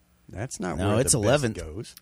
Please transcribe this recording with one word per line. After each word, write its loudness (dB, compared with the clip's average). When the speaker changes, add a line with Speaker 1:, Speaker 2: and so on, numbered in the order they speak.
Speaker 1:
That's -10
not -6
Speaker 2:
No, 0
Speaker 1:
where 2
Speaker 2:
it's 6
Speaker 1:
the 6
best 2
Speaker 2:
eleventh. 2
Speaker 1:
goes. -12